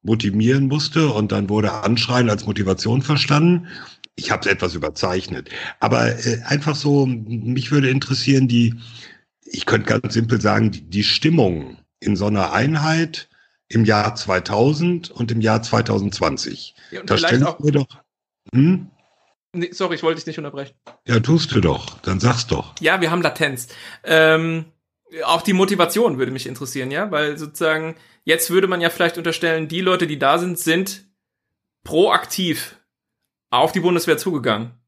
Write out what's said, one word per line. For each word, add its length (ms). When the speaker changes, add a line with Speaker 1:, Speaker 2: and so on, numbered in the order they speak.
Speaker 1:
motivieren 640
musste 400
und 240
dann 180
wurde 220
Anschreien 580
als 160
Motivation 560
verstanden. 640
Ich 140
hab's 160
etwas 300
überzeichnet. 720
Aber, 300
äh, 360
einfach 300
so, 320
mich 640
würde 180
interessieren, 580
die, 280
ich 200
könnte 220
ganz 260
simpel 260
sagen, 300
die, 120
die 220
Stimmung 760
in 160
so 120
einer 260
Einheit, 760
im 180
Jahr 300
zweitausend 960
und 200
im 100
Jahr 200
zweitausendzwanzig. 1120
Speaker 2:
Ja, 100
und 80
Speaker 1:
Da 80
Speaker 2:
vielleicht 180
Speaker 1:
stell 60
ich 60
Speaker 2:
auch 120
Speaker 1:
mir 120
doch, 160
hm? 380
Speaker 2:
Nee, 180
sorry, 240
ich 80
wollte 140
dich 100
nicht 100
unterbrechen. 380
Speaker 1:
Ja, 140
tust 320
du 80
doch. 380
Dann 200
sag's 260
doch. 360
Speaker 2:
Ja, 180
wir 100
haben 120
Latenz. 480
Ähm, 640
auch 200
die 100
Motivation 640
würde 160
mich 120
interessieren, 460
ja, 180
weil 280
sozusagen 580
jetzt 260
würde 160
man 140
ja 80
vielleicht 280
unterstellen, 520
die 100
Leute, 280
die 120
da 200
sind, 200
sind 460
proaktiv 880
auf 220
die 80
Bundeswehr 380
zugegangen 540